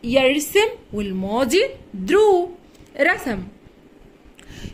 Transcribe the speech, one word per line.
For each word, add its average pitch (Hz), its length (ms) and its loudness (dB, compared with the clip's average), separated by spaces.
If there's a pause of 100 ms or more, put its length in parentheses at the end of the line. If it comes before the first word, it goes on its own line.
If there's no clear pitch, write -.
يرسم، 269 640 2 (240)
والماضي 208 720 -2 (320)
درو، 359 560 2 (500)
رسم. 277 420 0 (1300)